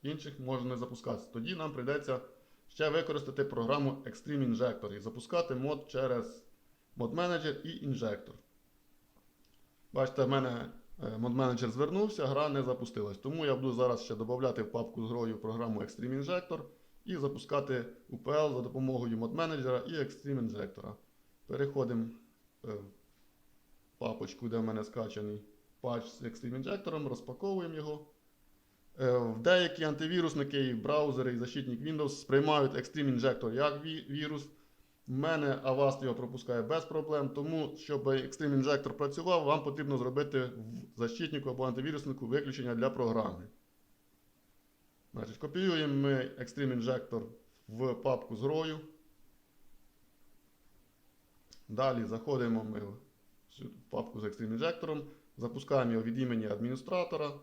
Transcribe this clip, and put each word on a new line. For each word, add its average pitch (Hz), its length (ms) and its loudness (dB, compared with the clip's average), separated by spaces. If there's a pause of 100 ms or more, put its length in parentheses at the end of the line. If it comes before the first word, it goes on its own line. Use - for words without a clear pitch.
в - 20 -4
інших 147 340 -8
може 127 240 -2
не 127 120 -2
запускатися. 120 560 -6
Тоді 117 220 -4
нам 156 180 -4
прийдеться 131 480 -2 (480)
ще 156 220 2
використати 147 540 0
програму 135 460 2
Extreme 135 640 0
Injector 113 420 0
і 104 40 -8
запускати 127 540 -2
мод 139 360 -2
через 123 540 -2 (520)
мод-менеджер 151 680 0
і 160 180 -8
інжектор. 113 500 -2 (1600)
Бачите, 131 320 2
в 123 40 2
мене, 131 440 0 (300)
е, 110 160 -4
мод-менеджер 123 520 2
звернувся, 165 560 0
гра 143 220 2
не 139 140 0
запустилась. 113 560 -4
Тому 156 280 -2
я 135 80 4
буду 127 180 0
зараз 120 300 2
ще 113 120 -6
додавати 120 480 0
в 107 100 -4
папку 117 340 -4
з 117 40 -6
грою 113 280 -2
програму 110 420 -2
Extreme 131 420 -4
Injector 170 380 -2 (440)
і 185 120 -4
запускати 139 680 0 (240)
У 117 100 -10
П - 120 -4
Л 151 240 4
за 123 60 -2
допомогою 120 580 0
мод-менеджера 131 680 0
і 156 60 -6
Extreme 135 560 -2
Injector. 104 440 -6 (540)
Переходимо, 123 600 0 (580)
е, 117 80 -8
в - 1300 -18
папочку, 117 500 -6
де 113 100 0
в 113 60 2
мене 110 200 -2
скачаний 104 560 -6 (400)
патч 120 260 -4
з - 160 -16
Extreme 123 400 -6
Injector, 165 460 -4
розпаковуємо 165 680 -4
його. 151 320 -6 (960)
Е, 123 180 6
в 113 240 0
деякі 175 420 6
антивірусники, 147 840 2
і 123 60 0
браузери, 127 600 2
і 120 40 -2
защитник 123 420 -4
Windows 151 280 0
сприймають 139 640 4
Extreme 131 460 2
Injector 120 320 2
як 143 320 2
ві-, 160 260 -8
вірус. 151 380 -4 (580)
В - 40 -10
мене 143 540 2
Avast 135 380 4
його 123 120 2
пропускає 120 480 -2
без 160 220 0
проблем, 151 440 0
тому, 147 480 -2
щоб 139 300 -2
Extreme 135 560 4
Injector 143 300 4
працював, 165 520 2
вам 147 200 4
потрібно 143 340 0
зробити 131 420 2 (540)
в - 40 -16
защитнику 139 520 -2
або 127 140 0
антивіруснику 135 640 -2
виключення 131 480 0
для 123 160 4
програми. 110 580 0 (1600)
Значить, - 240 -8
копіюємо 156 580 2
ми 139 200 6
Extreme 127 680 0
Injector 120 400 0 (460)
в 120 260 0
папку 120 420 0
з 107 60 -4
грою. 156 360 0 (3000)
Далі 120 360 2
заходимо 113 600 0
ми 104 160 -6
в 101 160 -8 (540)
цю - 200 -14 (200)
папку - 300 -6
з 107 40 -6
Extreme 110 340 -4
Injector, 156 460 -2 (320)
запускаємо 123 560 2
його 110 120 2
від 117 140 0
імені 120 280 2
адміністратора. 139 840 0 (100)